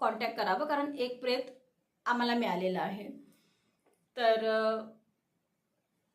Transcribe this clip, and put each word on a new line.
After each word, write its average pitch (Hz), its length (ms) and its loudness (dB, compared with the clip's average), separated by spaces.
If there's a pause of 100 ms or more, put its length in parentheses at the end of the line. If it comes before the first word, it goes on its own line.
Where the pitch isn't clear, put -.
कॉन्टॅक्ट 226 360 0
करावं, 214 300 0
कारण 285 320 -2
एक 247 220 -4
प्रेत 254 220 0 (640)
आम्हाला 240 280 2
मिळालेलं 185 460 0
आहे. 202 440 -8 (920)
तर, 226 280 4
अ, 220 400 2 (1300)